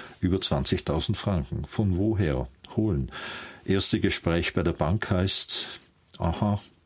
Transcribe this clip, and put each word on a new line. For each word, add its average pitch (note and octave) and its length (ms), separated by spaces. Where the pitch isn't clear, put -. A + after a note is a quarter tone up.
Über F2+ 200
zwanzigtausend D#2 760
Franken. E2+ 500
Von G2 300
woher F2+ 500
holen? F2 340
Erste G2 340
Gespräch E2+ 560
bei F#2 80
der E2 120
Bank E2+ 360
heißt, - 680
"Aha, G2 440